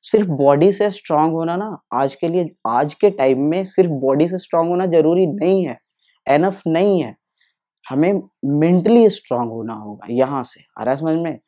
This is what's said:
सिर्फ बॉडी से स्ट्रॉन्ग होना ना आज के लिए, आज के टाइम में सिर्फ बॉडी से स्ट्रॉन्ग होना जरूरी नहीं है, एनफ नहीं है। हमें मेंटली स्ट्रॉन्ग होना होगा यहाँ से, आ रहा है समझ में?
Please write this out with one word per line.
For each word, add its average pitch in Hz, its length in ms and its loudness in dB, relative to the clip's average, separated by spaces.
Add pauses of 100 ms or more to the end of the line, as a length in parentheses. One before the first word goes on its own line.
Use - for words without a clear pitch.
सिर्फ 208 240 0
बॉडी 147 460 4
से 208 180 0
स्ट्रॉन्ग 165 420 -2
होना 165 240 -4
ना 202 220 -8 (140)
आज 135 220 -2
के - 140 -4
लिए, 175 180 -2 (200)
आज 127 280 -2
के 208 160 2
टाइम 135 300 0
में 165 240 -2
सिर्फ 185 260 0
बॉडी 139 380 0
से 180 100 -6
स्ट्रॉन्ग 165 300 -2
होना 180 180 -2
जरूरी 170 400 2
नहीं 185 400 0
है, 123 120 -10 (500)
एनफ 175 380 2
नहीं 180 360 2
है। 110 140 -10 (720)
हमें 170 340 0 (220)
मेंटली 180 640 4
स्ट्रॉन्ग 120 420 -4
होना 113 240 -10
होगा 107 360 -16
यहाँ 131 320 0
से, - 180 -16 (180)
आ 110 60 -8
रहा 127 100 -2
है 139 60 -10
समझ 160 160 -2
में? 165 300 -6